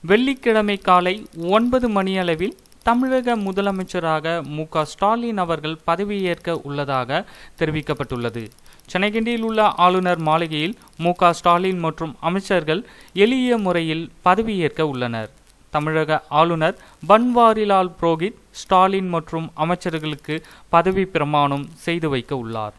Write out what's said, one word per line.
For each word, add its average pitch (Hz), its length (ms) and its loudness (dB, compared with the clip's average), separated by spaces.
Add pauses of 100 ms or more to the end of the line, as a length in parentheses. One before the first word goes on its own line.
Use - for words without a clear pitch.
(100)
வெள்ளிக்கிழமை 220 640 2 (100)
காலை 180 260 4 (420)
ஒன்பது 240 420 2
மணியளவில் 190 580 -2 (340)
தமிழக 247 460 0 (120)
முதலமைச்சராக 180 840 -2 (220)
மு 156 100 -6 (100)
க 156 160 0
ஸ்டாலின் 226 520 -2
அவர்கள் 160 320 -4 (140)
பதவியேற்க 180 680 -2 (140)
உள்ளதாக 139 500 -2 (400)
தெரிவிக்கப்பட்டுள்ளது. 131 880 -4 (480)
சென்னை 196 220 0
கிண்டியில் 226 340 -2
உள்ள 214 180 2 (200)
ஆளுநர் 180 420 2
மாளிகையில் 160 460 -2 (300)
மு 175 80 2 (100)
க 175 180 6
ஸ்டாலின் 180 460 2
மற்றும் 160 280 -6 (140)
அமைச்சர்கள் 180 520 0 (440)
எளிய 247 400 2
முறையில் 165 400 -2 (240)
பதவியேற்க 185 640 0
உள்ளனர். 117 380 -6 (460)
தமிழக 156 440 0 (200)
ஆளுநர் 170 380 2 (320)
பன்வாரிலால் 214 880 4
புரோஹித் 170 400 -2 (220)
ஸ்டாலின் 190 540 2
மற்றும் 160 340 -6 (160)
அமைச்சர்களுக்கு 156 680 -4 (400)
பதவி 190 300 2 (100)
பிரமாணம் 143 520 0 (180)
செய்து 170 280 -2
வைக்க 123 200 -4 (100)
உள்ளார். 110 340 -8